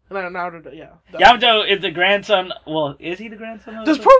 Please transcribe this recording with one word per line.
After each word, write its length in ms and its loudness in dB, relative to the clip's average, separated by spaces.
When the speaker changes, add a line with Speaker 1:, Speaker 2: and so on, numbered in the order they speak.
Speaker 1:
Na-, 180 -10
Naruto, 460 -12
yeah. 160 -20
Speaker 2:
Yamato 460 4
is 180 0
the 100 -6
grandson. 600 0
Well, 320 -4
is 180 -10
he 120 -16
the 60 -18
grandson 420 -18
of 80 -14
Speaker 1:
Does 120 0
Speaker 2:
the 60 -12
Speaker 1:
pro 160 6